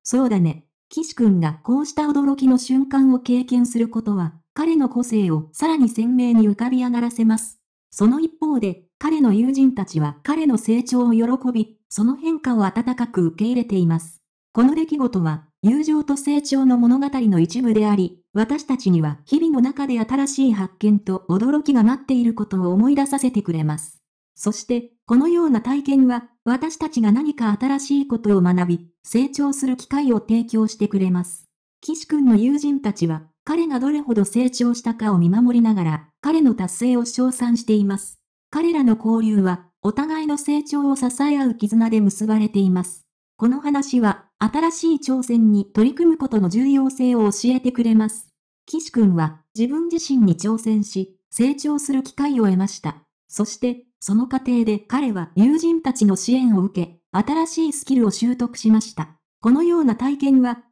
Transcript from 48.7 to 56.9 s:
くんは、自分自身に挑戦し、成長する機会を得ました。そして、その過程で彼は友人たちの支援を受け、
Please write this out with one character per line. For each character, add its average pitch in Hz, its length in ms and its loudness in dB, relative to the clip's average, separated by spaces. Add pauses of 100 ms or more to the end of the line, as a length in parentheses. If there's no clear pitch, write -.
く 233 140 2
ん 190 100 4
は、 156 280 -2 (140)
自 233 120 0
分 320 240 -4
自 339 40 0
身 277 240 0
に 185 160 4
挑 214 220 -4
戦 220 240 0
し、 190 340 -8 (140)
成 262 240 0
長 294 240 -4
す 285 140 -6
る 262 100 0
機 262 120 -20
会 277 260 -2
を 220 60 2
得 190 100 2
ま 190 100 0
し - 140 -16
た。 - 240 -12 (240)
そ - 160 -6
し - 140 -10
て、 247 280 -6 (140)
そ 196 140 -4
の 240 120 0
過 254 120 -6
程 247 260 -2
で 214 140 0
彼 247 340 -4
は 180 220 -8
友 262 240 4
人 330 220 0
た 262 140 -4
ち 247 100 0
の 196 100 4
支 240 200 -2
援 254 220 2
を 185 60 2
受 185 220 -4
け、 - 160 -14 (100)